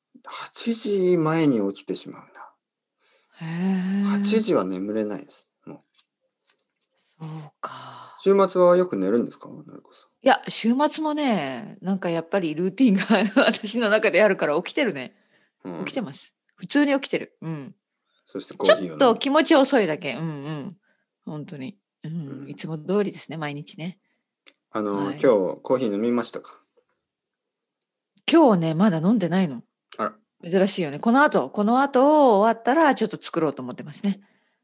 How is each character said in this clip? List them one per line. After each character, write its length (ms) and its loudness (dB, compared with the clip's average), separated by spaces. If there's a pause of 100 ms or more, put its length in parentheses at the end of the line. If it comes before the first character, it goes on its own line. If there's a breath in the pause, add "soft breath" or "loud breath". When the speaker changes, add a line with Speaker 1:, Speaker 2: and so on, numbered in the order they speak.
(240)
Speaker 1:
八 520 -8
時 420 0
前 300 2
に 260 2
起 100 -18
き 20 -20
て 100 -6
し 140 -12
ま 100 -16
う 20 -20 (1200)
な。 60 -8
Speaker 2:
へ 540 0
ー。 20 0
Speaker 1:
八 360 2
時 140 0
は 120 2
眠 280 -6
れ 100 -2
な 140 -6
い 80 -16
で 60 -20
す、 160 -20 (180)
も 180 -18 (1400)
う。 60 -12
Speaker 2:
そ 0 -
う 340 -14
か。 640 -16
Speaker 1:
週 140 4 (120)
末 140 -2
は 160 6
よ 80 2
く 120 -6
寝 120 -2
る 80 2
ん 80 0
で 60 -10
す 80 -20
か？ 100 -20
の 140 -18
り 180 -20
こ 120 -20
さ 120 -20
ん。 40 -20 (120)
Speaker 2:
い 60 -4
や、 200 4
週 280 -2 (160)
末 120 -8
も 120 -4
ね、 680 -4
な 140 -2
ん 40 -4
か 120 -4
や 100 -2
っ 80 -12
ぱ 100 0
り 140 -4
ル 160 -4
ー 20 -4
テ 140 0
ィ 60 6
ン 40 4
が 100 0 (280)
<laughs> 120 4
私 340 -2
の 100 0
中 220 2
で 120 4
あ 40 8
る 100 0
か 80 -2
ら 120 0
起 140 -6
き 20 -16
て 100 0
る 100 0
ね。 220 -12 (500)
Speaker 1:
う 160 -10
ん。 40 -8
Speaker 2:
起 60 -8
き 40 -12
て 60 -4
ま 120 -10
す。 220 -20 (200)
普 120 -16
通 180 2
に 80 0
起 80 0
き 80 -8
て 80 -2
る。 240 -14
う 80 -10
ん。 260 -12 (500)
Speaker 1:
そ 140 -12
し 80 -12
て 60 -18
コ 140 -2
ー 80 6
ヒ 0 -
ー 0 -
を 100 2
飲 80 -10
む。 60 -4
Speaker 2:
ち 40 4
ょ 80 6
っ 40 2
と 40 -
気 120 -4
持 120 4
ち 120 4
遅 260 4
い 60 0
だ 100 -4
け。 160 -8
う 80 -8
ん 0 -
う 300 -8
ん。 260 -10 (480)
本 200 -12
当 120 -14
に。 200 -12 (260)
う 60 -10
ん。 340 -8
Speaker 1:
う 20 -16
ん。 40 -14
Speaker 2:
い 60 -14
つ 120 -10
も 100 -8
通 260 -2
り 80 -4
で 60 -14
す 140 -18
ね、 60 -10
毎 180 -6
日 220 -14
ね。 220 -12 (720)
Speaker 1:
あ 100 -6
の、 260 -4
Speaker 2:
は 80 -6
い。 40 -14
Speaker 1:
今 0 -
日 0 - (420)
コ 120 -2
ー 40 4
ヒ 100 -2
ー 60 -2
飲 60 -4
み 120 0
ま 120 0
し 80 -14
た 80 -12
か？ 200 -20 (1700)
Speaker 2:
今 240 8
日 40 2
ね、 140 0
ま 160 4
だ 100 0
飲 80 0
ん 120 4
で 80 0
な 140 0
い 80 0
の。 140 -10 (340)
Speaker 1:
あ 180 -4 (260)
ら。 80 -14
Speaker 2:
珍 200 2
し 100 -6
い 20 -2
よ 100 -4
ね。 80 -8
こ 120 2
の 120 6
後、 260 2
こ 160 -2
の 160 2
後 560 6
終 180 4
わ 20 -8
っ 60 -20
た 100 2
ら 220 4
ち 80 -4
ょ 40 2
っ 20 -16
と 120 -10
作 200 -6
ろ 80 2
う 40 -2
と 80 -14
思 120 -10
っ 20 -14
て 80 -12
ま 100 -16
す 120 -8
ね。 160 -2 (420 soft breath)